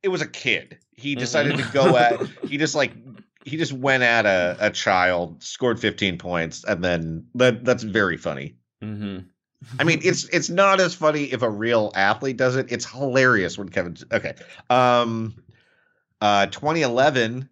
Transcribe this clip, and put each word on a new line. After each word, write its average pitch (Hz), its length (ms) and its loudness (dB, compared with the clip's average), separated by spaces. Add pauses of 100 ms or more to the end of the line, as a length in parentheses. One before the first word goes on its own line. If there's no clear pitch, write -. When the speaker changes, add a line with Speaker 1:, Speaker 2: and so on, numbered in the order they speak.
Speaker 1:
it 196 40 0
was 180 140 -2
a 110 60 -6
kid. - 500 -4 (140)
He 139 240 -8
decided 135 400 0
Speaker 2:
Mm-hmm. 127 100 -4
Speaker 1:
to 113 80 -10
go 135 220 6
at, 120 300 4
Speaker 2:
<laughs> - 220 -12
Speaker 1:
he 143 80 -6
just, 151 200 0
like, 135 160 0 (520)
he 156 120 -10
just 156 160 -4
went 131 320 0
at 117 220 4
a, 90 340 2
a 104 100 2
child, 90 720 0
scored 120 380 -4
fifteen 95 380 -2
points, 85 440 -6
and 90 220 -4
then 80 500 -4
that, 120 300 2
that's 120 180 0
very 98 340 0
funny. 71 380 -8 (260)
Speaker 2:
Mm-hmm. 104 460 -10 (520)
Speaker 1:
I 139 60 2
mean, 160 200 2
it's, 180 200 2
it's 170 260 -2
not 196 280 4
as 175 160 2
funny 151 280 0 (100)
if 123 80 -4
a 120 80 0
real 110 460 0
athlete 110 420 0
does 127 180 0
it. 127 160 -4
It's 120 140 -6
hilarious 127 720 2
when 98 140 -10
Kevin, 87 260 -4 (160)
okay. 110 220 -4 (340)
Um, 120 680 2 (840)
uh, 101 260 4
twenty 156 360 -2
eleven 127 680 0